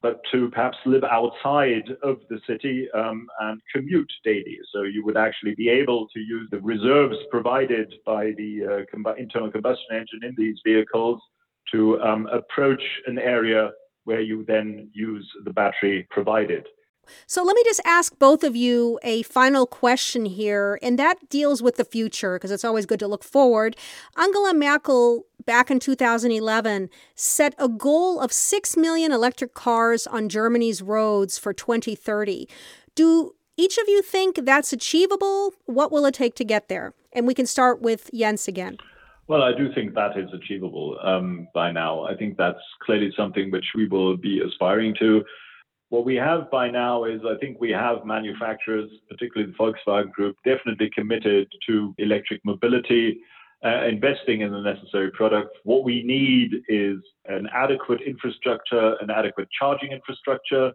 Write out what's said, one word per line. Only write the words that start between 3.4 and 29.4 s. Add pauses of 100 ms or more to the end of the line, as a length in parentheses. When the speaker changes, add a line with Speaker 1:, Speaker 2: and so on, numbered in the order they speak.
Speaker 1:
and (120)
commute (120)
daily. (160)
So (140)
you
would (100)
actually
be (120)
able
to (160)
use
the (120)
reserves (120)
provided (200)
by (100)
the, (140)
uh,
combu-,
internal
combustion
engine
in
these
vehicles (500)
to,
um,
approach (220)
an
area (340)
where (100)
you
then (200)
use (140)
the
battery
provided. (640)
Speaker 2:
So
let
me
just
ask
both
of
you
a
final
question
here,
and
that
deals
with
the
future,
'cause
it's
always
good
to
look
forward. (420)
Angela
Merkel, (200)
back
in
two
thousand
eleven, (260)
set
a
goal
of
six
million
electric